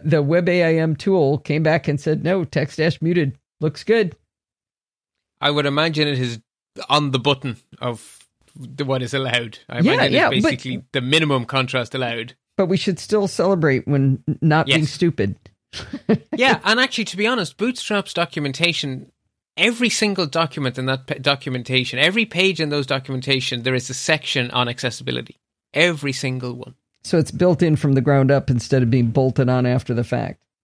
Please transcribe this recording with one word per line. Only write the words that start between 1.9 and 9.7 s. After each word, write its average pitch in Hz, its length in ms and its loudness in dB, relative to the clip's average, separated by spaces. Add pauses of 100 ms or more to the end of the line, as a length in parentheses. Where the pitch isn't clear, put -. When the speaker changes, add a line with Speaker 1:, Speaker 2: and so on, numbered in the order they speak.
Speaker 1:
said, 156 220 -2
"No, 165 200 0
text 151 340 -4
dash 160 240 0
muted 160 360 0 (240)
looks 151 240 -4
good." 214 300 2 (1300)
Speaker 2:
I 143 100 2
would 147 140 0
imagine 151 420 0
it 139 120 0
is 120 200 -4 (500)
on 143 220 2
the 131 80 0
button 131 380 -2 (220)
of - 480 -10 (280)
the, 131 300 -10
what 131 160 -2
is 120 120 -4
allowed. 120 460 -2 (100)
I - 100 -4